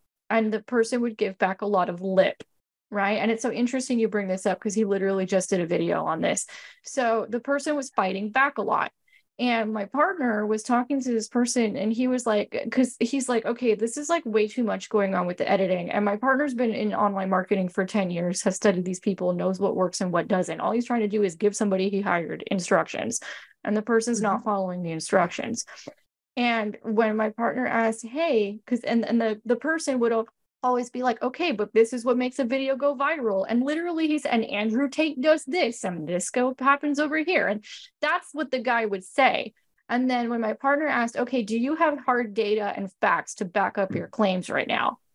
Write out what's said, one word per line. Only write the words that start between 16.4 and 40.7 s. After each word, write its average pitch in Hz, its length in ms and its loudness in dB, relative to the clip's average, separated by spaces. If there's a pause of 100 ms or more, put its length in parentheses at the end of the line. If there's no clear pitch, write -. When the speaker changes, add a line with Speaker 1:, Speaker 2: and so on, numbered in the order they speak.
Speaker 1:
been 233 180 0
in 214 220 -2
online 196 340 -2
marketing 185 400 0
for 190 160 -2
ten 190 240 -2
years, 175 340 -2
has 190 120 2
studied 185 280 2
these 180 160 -6
people, 185 340 0
knows 180 260 -2
what 196 160 0
works 185 260 0
and 185 100 0
what 170 160 0
doesn't. 175 320 0
All 185 120 0
he's 233 140 0
trying 240 160 0
to 208 60 0
do 208 140 0
is 180 140 0
give 208 200 0
somebody 190 340 0
he 196 120 0
hired 170 480 -2
instructions, 185 720 0 (440)
and 214 140 0
the 214 60 -2
person's 226 380 0
not 202 160 0
Speaker 2:
Mm-hmm. - 80 -8
Speaker 1:
following 190 360 -2
the 170 100 -4
instructions. - 760 0 (680)
And 226 460 0
when 220 340 2
my 220 140 0
partner 233 380 -2
asked, 226 400 0
"Hey," 233 580 0
'cause, 240 140 0
and, 233 260 0
and 226 160 2
the, 220 240 0
the 240 100 2
person 294 440 -2
would 233 140 2
al-, 226 140 0 (360)
always 247 260 0
be 247 120 -6
like, 254 200 0
"Okay, 294 300 -2
but 208 220 -4
this 226 200 6
is 240 120 -6
what 247 120 4
makes 247 220 -2
a 277 40 2
video 269 320 0
go 277 200 0
viral." 254 540 0
And 240 140 2
literally 320 440 0
he's, 302 180 0
"And 233 200 2
Andrew 220 440 0
Tate 302 320 -2
does 311 240 4
this, 262 380 -2
and 170 240 -6
this 175 220 -2
go, 254 300 0
happens 277 400 2
over 302 180 0
here." 302 300 2
And 208 160 -4 (380)
that's 320 320 -2
what 285 180 -4
the 254 80 -2
guy 233 260 2
would 196 180 -4
say. - 500 2 (360)
And 254 220 2
then 240 180 0
when 233 120 -2
my 220 120 0
partner 285 340 0